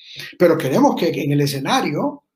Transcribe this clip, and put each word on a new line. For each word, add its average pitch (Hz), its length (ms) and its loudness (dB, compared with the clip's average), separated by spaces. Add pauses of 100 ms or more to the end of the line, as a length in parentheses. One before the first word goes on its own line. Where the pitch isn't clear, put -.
(380)
Pero 165 200 4
queremos 208 420 2
que, 123 120 0
que - 120 -4
en 143 80 0
el 143 100 2
escenario 160 840 -2 (120)